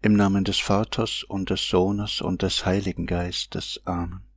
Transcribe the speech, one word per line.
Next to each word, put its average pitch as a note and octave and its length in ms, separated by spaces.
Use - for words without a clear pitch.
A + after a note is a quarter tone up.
Im G#2+ 120
Namen G2 320
des F#2+ 160
Vaters A2 640
und F#2+ 260
des F#2 180
Sohnes G2+ 520
und F#2 220
des - 220
Heiligen F#2 420
Geistes. - 800
Amen. F2+ 360